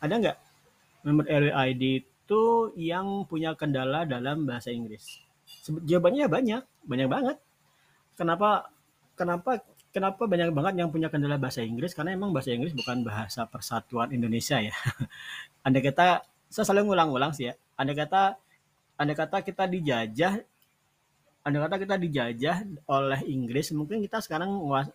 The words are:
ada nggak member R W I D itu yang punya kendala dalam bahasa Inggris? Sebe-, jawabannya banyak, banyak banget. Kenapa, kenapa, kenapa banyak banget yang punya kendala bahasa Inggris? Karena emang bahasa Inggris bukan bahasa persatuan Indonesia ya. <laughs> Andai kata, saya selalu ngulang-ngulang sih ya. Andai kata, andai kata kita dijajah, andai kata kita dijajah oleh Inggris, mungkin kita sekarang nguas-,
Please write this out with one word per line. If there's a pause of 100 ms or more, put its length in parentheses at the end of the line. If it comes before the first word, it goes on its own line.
ada
nggak (680)
member
R
W
I
D (180)
itu
yang
punya
kendala
dalam
bahasa
Inggris? (240)
Sebe-,
jawabannya
banyak, (260)
banyak
banget. (800)
Kenapa, (480)
kenapa, (320)
kenapa
banyak
banget
yang
punya
kendala
bahasa
Inggris?
Karena
emang
bahasa
Inggris
bukan
bahasa
persatuan
Indonesia
ya. (480)
<laughs>
Andai
kata, (240)
saya
selalu
ngulang-ngulang
sih
ya. (220)
Andai
kata, (560)
andai
kata
kita
dijajah, (1000)
andai
kata
kita
dijajah (160)
oleh
Inggris,
mungkin
kita
sekarang
nguas-,